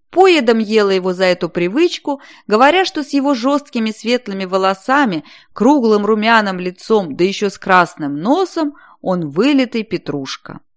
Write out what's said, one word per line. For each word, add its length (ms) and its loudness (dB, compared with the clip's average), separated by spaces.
поедом 500 4
ела 300 2
его 240 0
за 120 0
эту 240 0
привычку, 720 -2
говоря, 380 4
что 200 -6
с 100 -12
его 200 0
жесткими 580 -2
светлыми 520 -4
волосами, 800 0
круглым 520 2
румяным 540 0
лицом, 560 -4
да 80 0
еще 260 -2
с 80 -8
красным 640 0
носом, 540 -2
он 280 -4
вылитый 540 0
петрушка. 800 -10